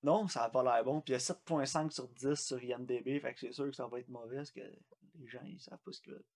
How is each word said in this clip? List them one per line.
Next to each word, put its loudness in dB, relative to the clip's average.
Non, 6
ça 2
a 2
pas 4
l'air 6
bon, 2
puis -6
il 4
y 2
a 2
sept -2
point 2
cinq 0
sur -6
dix 0
sur -4
I -4
M -2
D 0
B, 0
fait -4
que -14
c'est -6
sûr -2
que -2
ça -4
va -4
être -10
mauvais, -8
parce -8
que -12
les -18
gens, -12
ils -12
savent -16
pas -12
ce -12
que -16